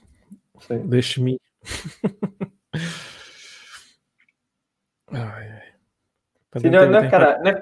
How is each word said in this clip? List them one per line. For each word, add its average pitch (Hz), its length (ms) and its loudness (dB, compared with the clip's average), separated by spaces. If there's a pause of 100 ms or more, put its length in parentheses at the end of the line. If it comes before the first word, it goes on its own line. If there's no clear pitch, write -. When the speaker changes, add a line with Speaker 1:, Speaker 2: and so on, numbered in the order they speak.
(680)
Speaker 1:
Sí. 120 80 -6 (100)
Speaker 2:
de 123 160 2
Shmi. 127 380 -4 (240)
<laughs> - 1000 -10 (2500)
Ay, 127 60 -8
ay. 107 420 -14 (1000)
Speaker 1:
Sí, 165 80 2
no, 175 120 6
Speaker 2:
Patente 190 100 4
Speaker 1:
no 208 80 6
es 214 60 4
Speaker 2:
en - 60 -4
Speaker 1:
cara, 165 320 4
no 190 80 4
es 190 120 -2